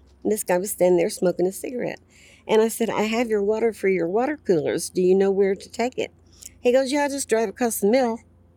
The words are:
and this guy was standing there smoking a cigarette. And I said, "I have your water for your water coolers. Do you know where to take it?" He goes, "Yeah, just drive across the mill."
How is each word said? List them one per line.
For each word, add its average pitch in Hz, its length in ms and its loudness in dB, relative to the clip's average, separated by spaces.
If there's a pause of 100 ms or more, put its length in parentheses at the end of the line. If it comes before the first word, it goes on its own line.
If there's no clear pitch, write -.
(240)
and 208 80 0
this 214 120 -4
guy 180 140 0
was 196 140 -4
standing 180 260 4
there 175 140 2
smoking 180 340 -2
a 190 60 0
cigarette. - 480 -8 (480)
And 220 120 4
I 226 100 4
said, 220 200 -4
"I - 140 -2
have 226 260 -2
your 214 140 0
water 220 280 0
for 208 160 -4
your 180 200 0
water 247 300 -2
coolers. 147 520 -2
Do 185 120 -4
you 180 120 4
know 196 160 4
where 196 240 2
to - 160 -14
take 240 300 -4
it?" - 120 -6 (480)
He 247 120 2
goes, 262 200 2
"Yeah, 285 160 0
just 277 220 -6
drive 226 200 0
across 226 300 -4
the 196 80 2
mill." 233 320 2 (380)